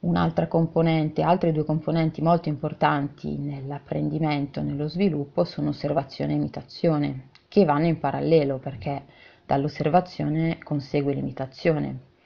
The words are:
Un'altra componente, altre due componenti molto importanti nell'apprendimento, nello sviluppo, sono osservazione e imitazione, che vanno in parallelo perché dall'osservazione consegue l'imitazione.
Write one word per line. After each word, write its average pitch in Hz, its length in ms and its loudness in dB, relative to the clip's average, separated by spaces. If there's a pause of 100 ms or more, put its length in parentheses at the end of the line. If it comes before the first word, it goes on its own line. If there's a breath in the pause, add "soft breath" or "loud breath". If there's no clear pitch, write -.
Un'altra 170 460 0
componente, 160 720 2
altre 170 300 2
due 156 120 0
componenti 160 580 0
molto 165 280 2
importanti 147 880 -2
nell'apprendimento, 143 1200 -4
nello 147 260 -4
sviluppo, 156 560 0
sono 151 260 -2
osservazione 147 640 -2
e - 20 0
imitazione, 143 920 -2 (220)
che 202 140 6
vanno 151 220 4
in 160 120 2
parallelo 139 600 2
perché 139 440 -8 (420 loud breath)
dall'osservazione 151 1160 0
consegue 143 500 -2
l'imitazione. 135 840 -2 (260 soft breath)